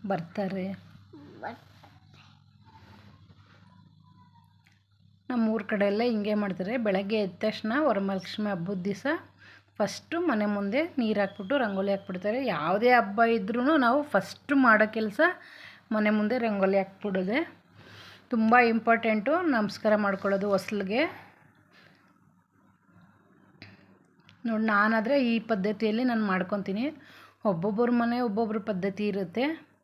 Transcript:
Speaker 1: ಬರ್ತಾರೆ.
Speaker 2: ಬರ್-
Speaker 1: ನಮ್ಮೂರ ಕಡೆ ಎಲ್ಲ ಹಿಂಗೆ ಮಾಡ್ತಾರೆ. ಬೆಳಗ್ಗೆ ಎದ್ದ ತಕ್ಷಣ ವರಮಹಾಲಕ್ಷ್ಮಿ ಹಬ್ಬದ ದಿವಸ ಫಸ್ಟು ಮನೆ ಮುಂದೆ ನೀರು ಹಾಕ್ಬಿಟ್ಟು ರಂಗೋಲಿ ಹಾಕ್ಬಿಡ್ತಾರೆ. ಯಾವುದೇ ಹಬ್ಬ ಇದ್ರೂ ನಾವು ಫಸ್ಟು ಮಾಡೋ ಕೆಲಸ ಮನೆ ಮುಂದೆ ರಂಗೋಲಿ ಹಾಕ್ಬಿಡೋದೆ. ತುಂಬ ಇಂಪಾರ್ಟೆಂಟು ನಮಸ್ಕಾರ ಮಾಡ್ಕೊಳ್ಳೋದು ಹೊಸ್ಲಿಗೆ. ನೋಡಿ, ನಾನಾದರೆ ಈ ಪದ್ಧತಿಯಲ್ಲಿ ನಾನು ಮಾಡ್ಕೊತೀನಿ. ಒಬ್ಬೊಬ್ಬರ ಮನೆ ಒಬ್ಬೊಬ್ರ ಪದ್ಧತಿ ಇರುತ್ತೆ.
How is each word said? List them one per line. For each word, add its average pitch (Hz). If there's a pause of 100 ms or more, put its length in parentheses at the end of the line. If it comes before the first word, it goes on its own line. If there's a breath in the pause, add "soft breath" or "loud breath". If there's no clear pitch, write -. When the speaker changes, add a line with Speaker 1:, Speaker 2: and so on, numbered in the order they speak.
Speaker 1:
ಬರ್ತಾರೆ. 190 (760)
Speaker 2:
ಬರ್- 220 (3750)
Speaker 1:
ನಮ್ಮೂರ 226
ಕಡೆ 202
ಎಲ್ಲ 202
ಹಿಂಗೆ 214
ಮಾಡ್ತಾರೆ. 202
ಬೆಳಗ್ಗೆ 202
ಎದ್ದ -
ತಕ್ಷಣ 220 (140)
ವರಮಹಾಲಕ್ಷ್ಮಿ 196
ಹಬ್ಬದ 185
ದಿವಸ - (720 loud breath)
ಫಸ್ಟು 320
ಮನೆ 214
ಮುಂದೆ 202 (160)
ನೀರು 220
ಹಾಕ್ಬಿಟ್ಟು 196
ರಂಗೋಲಿ 196
ಹಾಕ್ಬಿಡ್ತಾರೆ. 196
ಯಾವುದೇ 190
ಹಬ್ಬ 220 (140)
ಇದ್ರೂ 240
ನಾವು 247
ಫಸ್ಟು 214
ಮಾಡೋ 220 (100)
ಕೆಲಸ 220 (720 loud breath)
ಮನೆ 214
ಮುಂದೆ 214
ರಂಗೋಲಿ 196
ಹಾಕ್ಬಿಡೋದೆ. 190 (920 loud breath)
ತುಂಬ 226 (180)
ಇಂಪಾರ್ಟೆಂಟು 226 (240)
ನಮಸ್ಕಾರ 214 (100)
ಮಾಡ್ಕೊಳ್ಳೋದು 196
ಹೊಸ್ಲಿಗೆ. 196 (3500 soft breath)
ನೋಡಿ, 220
ನಾನಾದರೆ 220 (160)
ಈ 226
ಪದ್ಧತಿಯಲ್ಲಿ 214
ನಾನು 226
ಮಾಡ್ಕೊತೀನಿ. 190 (640 loud breath)
ಒಬ್ಬೊಬ್ಬರ 208
ಮನೆ 233
ಒಬ್ಬೊಬ್ರ 220 (100)
ಪದ್ಧತಿ 202
ಇರುತ್ತೆ. 196 (400)